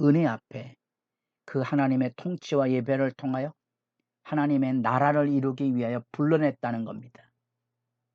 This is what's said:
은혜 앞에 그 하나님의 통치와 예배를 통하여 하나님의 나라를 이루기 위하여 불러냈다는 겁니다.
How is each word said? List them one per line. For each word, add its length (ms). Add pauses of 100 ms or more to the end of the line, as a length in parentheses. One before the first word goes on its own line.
은혜 260
앞에 480 (680)
그 160
하나님의 540
통치와 540
예배를 440
통하여 380 (720)
하나님의 600
나라를 480
이루기 460
위하여 360
불러냈다는 720
겁니다. 400 (880)